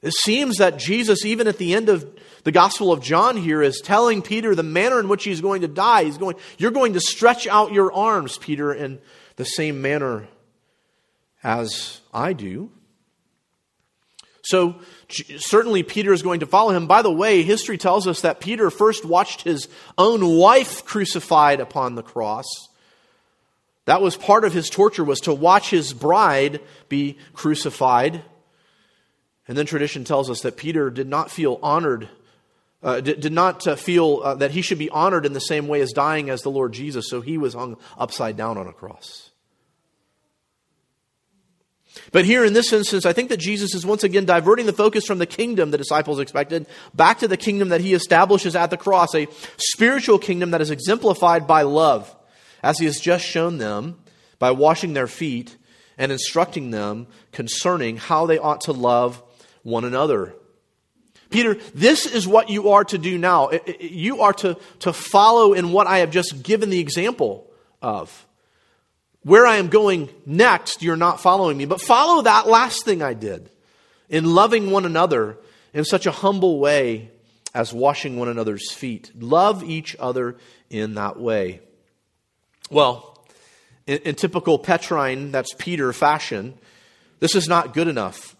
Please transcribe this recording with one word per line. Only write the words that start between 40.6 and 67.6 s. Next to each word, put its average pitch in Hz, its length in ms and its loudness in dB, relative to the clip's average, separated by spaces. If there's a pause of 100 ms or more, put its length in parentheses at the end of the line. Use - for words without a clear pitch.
But 180 140 4
here 233 200 4
in 208 100 2
this 233 180 2
instance, 196 340 0
I 175 60 2
think 247 160 -2
that 247 80 -2
Jesus 196 360 -6
is 180 140 -8
once 208 160 -2
again 196 220 2
diverting 180 420 4
the 202 60 0
focus 214 340 0
from 190 120 -4
the 170 80 -2
kingdom 190 440 -2
the 151 80 -2
disciples 151 400 -2
expected 143 480 -6 (260)
back 175 280 4
to 233 80 0
the 185 80 0
kingdom 202 320 -2
that 170 120 2
he 185 140 0
establishes 180 640 4
at 170 140 0
the 180 60 -4
cross, 175 380 2
a 151 140 -2 (300)
spiritual 233 600 2
kingdom 180 320 -4
that 165 100 0
is 156 120 -4
exemplified 170 760 0
by 156 160 4
love, 143 500 2 (520)
as 156 160 0
he 165 60 0
has 143 120 -2
just 175 260 -2
shown 170 340 -4
them 113 420 -8 (400)
by 127 100 2
washing 156 420 2
their 135 140 -2
feet 123 500 -8 (400)
and 135 140 -2
instructing 143 600 -4
them 104 340 -8 (240)
concerning 123 680 -4
how 160 300 0
they 160 120 2
ought 151 240 -2
to 165 100 -6
love 123 500 0 (400)
one 117 220 -4
another. 123 480 -2 (960)
"Peter, 226 260 0 (200)
this 240 320 2
is 233 180 -2
what 214 240 4
you 202 220 0
are 202 140 6
to 202 140 -6
do 180 200 -4
now. 175 320 2
I, 165 160 -2
I, 180 140 -10
you 180 400 -6
are 208 140 4
to, 180 220 -4 (220)
to 175 140 -4
follow 214 640 6
in 175 180 -2
what 190 160 4
I 185 100 2
have 160 140 0
just 156 320 -4
given 208 260 0
the 185 80 0
example 160 720 -4 (320)